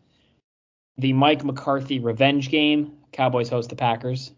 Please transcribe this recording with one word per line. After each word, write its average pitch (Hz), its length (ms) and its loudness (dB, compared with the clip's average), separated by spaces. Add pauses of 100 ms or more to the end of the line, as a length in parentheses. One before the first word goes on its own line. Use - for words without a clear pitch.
(960)
the 131 160 0
Mike 143 320 4
McCarthy 135 540 -4
revenge 131 500 0
game. 147 480 0 (160)
Cowboys 123 360 0
host 120 200 -2
the 123 80 -12
Packers. 127 600 -4